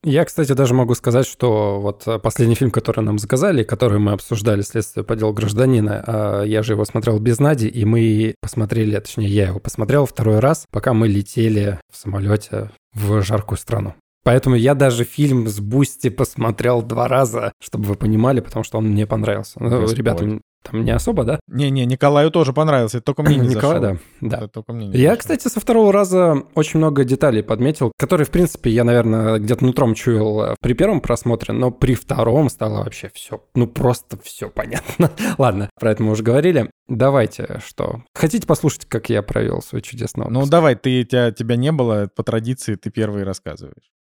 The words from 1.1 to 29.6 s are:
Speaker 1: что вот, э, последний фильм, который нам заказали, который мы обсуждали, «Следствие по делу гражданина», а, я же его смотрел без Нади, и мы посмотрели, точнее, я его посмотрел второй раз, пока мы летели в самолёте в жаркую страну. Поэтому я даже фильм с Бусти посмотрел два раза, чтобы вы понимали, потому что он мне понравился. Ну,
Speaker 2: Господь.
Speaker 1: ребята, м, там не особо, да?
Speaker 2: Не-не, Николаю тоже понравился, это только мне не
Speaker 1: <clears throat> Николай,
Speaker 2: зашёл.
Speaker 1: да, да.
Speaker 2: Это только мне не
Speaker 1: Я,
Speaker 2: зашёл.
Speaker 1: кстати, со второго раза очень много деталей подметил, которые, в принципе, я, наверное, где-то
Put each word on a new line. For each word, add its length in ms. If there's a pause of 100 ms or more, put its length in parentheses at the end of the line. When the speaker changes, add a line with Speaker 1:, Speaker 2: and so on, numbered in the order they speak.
Speaker 1:
что 540
вот, 260
э, 140
последний 340
фильм, 160
который 300
нам 180
заказали, 460
который 340
мы 140
обсуждали, 500
«Следствие 420
по 120
делу 160
гражданина», 720
а, 380
я 180
же 120
его 100
смотрел 340
без 220
Нади, 260
и 180
мы 560
посмотрели, 600
точнее, 280
я 200
его 100
посмотрел 480
второй 320
раз, 320
пока 220
мы 160
летели 720 (120)
в 40
самолёте 720 (240)
в 280
жаркую 360
страну. 360 (280)
Поэтому 340
я 180
даже 300
фильм 440
с 120
Бусти 500
посмотрел 720
два 260
раза, 520
чтобы 260
вы 80
понимали, 460
потому 240
что 140
он 100
мне 180
понравился. 540
Ну, 100
Speaker 2:
Господь. 280
Speaker 1:
ребята, 260
м, 160 (240)
там 200
не 60
особо, 320
да? 240
Speaker 2:
Не-не, 400
Николаю 460
тоже 200
понравился, 460
это 80
только 160
мне 140
не 120
Speaker 1:
<clears throat> 60
Николай, 260
Speaker 2:
зашёл. 180 (220)
Speaker 1:
да, 80
да. 100
Speaker 2:
Это 100
только 240
мне 160
не 100
Speaker 1:
Я, 120
Speaker 2:
зашёл. 100
Speaker 1:
кстати, 260
со 140
второго 320
раза 500 (140)
очень 220
много 260
деталей 400
подметил, 520
которые, 300
в 40
принципе, 400
я, 120
наверное, 560
где-то 260